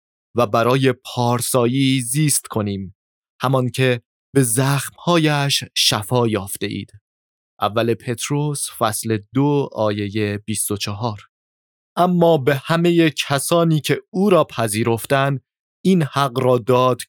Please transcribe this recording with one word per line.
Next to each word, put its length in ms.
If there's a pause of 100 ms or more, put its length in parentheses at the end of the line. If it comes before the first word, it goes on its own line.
(360)
و 120
برای 440
پارسایی 1120
زیست 460
کنیم، 480 (460)
همان 280
که 320 (320)
به 100
زخم‌هایش 1200 (120)
شفا 520
یافته 380
اید. 260 (680)
اول 320
پتروس 720 (100)
فصل 400 (160)
دو 400
آیه 640
بیست 340
و 60
چهار. 440 (720)
اما 420
به 180
همه 540
کسانی 720
که 280
او 200
را 140
پذیرفتند، 1000 (420)
این 180
حق 360
را 180
داد 520